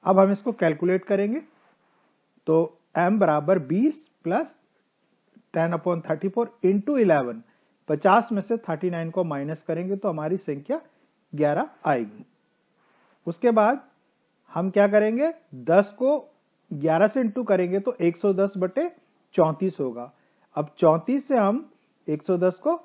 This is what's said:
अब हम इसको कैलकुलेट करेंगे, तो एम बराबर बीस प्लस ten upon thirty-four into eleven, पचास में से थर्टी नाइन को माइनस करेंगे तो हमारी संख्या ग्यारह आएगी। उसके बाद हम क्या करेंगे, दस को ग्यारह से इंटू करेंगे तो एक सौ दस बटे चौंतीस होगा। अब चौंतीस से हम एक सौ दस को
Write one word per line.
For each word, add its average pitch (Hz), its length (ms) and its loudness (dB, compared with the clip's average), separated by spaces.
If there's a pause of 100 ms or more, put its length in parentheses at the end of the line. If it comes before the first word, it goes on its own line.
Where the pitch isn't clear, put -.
अब 190 160 4
हम 196 120 6
इसको 202 200 -4
कैलकुलेट 180 540 0
करेंगे, 208 360 -2 (1040)
तो 160 300 0 (200)
एम 185 220 2
बराबर 165 400 2
बीस 185 480 -2 (160)
प्लस 220 360 -4 (960)
ten 170 160 0
upon 170 280 -2
thirty-four 190 460 -4 (180)
into 208 340 2
eleven, 143 360 2 (520)
पचास 196 440 2
में 202 100 -2
से 226 160 -4
थर्टी 180 320 -4
नाइन 165 200 -6
को 180 140 -2
माइनस 151 400 -6
करेंगे 175 320 -6
तो 196 140 -6
हमारी 160 280 -4
संख्या 175 440 -8 (540)
ग्यारह 151 340 0 (160)
आएगी। 113 400 -4 (1000)
उसके 233 240 0
बाद 220 360 2 (680)
हम 185 160 -2
क्या 202 180 4
करेंगे, 220 460 2 (220)
दस 165 360 2
को 269 420 -2 (400)
ग्यारह 160 340 2
से 254 140 -2
इंटू 240 220 -4
करेंगे 185 360 0
तो 240 220 -6
एक 170 160 0
सौ 202 160 0
दस 196 240 -2
बटे 220 340 -4 (420)
चौंतीस 160 460 0
होगा। 120 340 -8 (420)
अब 151 220 -6
चौंतीस 165 500 2
से 269 100 0
हम 220 340 0 (360)
एक 151 160 -4
सौ 185 140 0
दस 180 180 0
को 320 300 -2